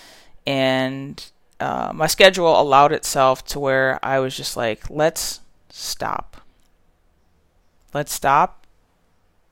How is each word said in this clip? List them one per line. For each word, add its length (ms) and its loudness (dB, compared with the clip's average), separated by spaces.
and, 800 -2
uh, 360 -4
my 100 -2
schedule 560 4
allowed 300 6
itself 560 0
to 120 -8
where 440 0
I 160 -2
was 180 -4
just 180 -10
like, 360 -6
"Let's 480 -2
stop. 680 -10
Let's 180 -6
stop." 540 0